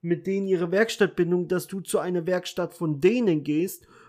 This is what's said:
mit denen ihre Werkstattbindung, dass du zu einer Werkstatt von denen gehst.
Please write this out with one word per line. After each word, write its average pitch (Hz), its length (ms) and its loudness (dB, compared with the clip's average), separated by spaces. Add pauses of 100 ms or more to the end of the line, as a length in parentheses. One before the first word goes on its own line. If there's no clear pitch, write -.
mit 170 220 -2
denen 196 200 -2
ihre 180 240 2
Werkstattbindung, 180 760 2
dass 180 180 -2
du 190 140 -8
zu - 180 -4
einer 170 280 -2
Werkstatt 180 480 -4
von 156 260 -2
denen 190 420 4
gehst. 151 440 -2 (220)